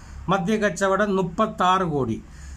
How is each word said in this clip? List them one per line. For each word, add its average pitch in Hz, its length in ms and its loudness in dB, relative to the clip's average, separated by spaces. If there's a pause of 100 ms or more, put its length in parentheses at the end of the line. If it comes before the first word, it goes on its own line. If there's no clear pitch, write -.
(320)
മദ്യക്കച്ചവടം 196 880 2
മുപ്പത്താറ് 190 760 2
കോടി. 120 240 0 (400)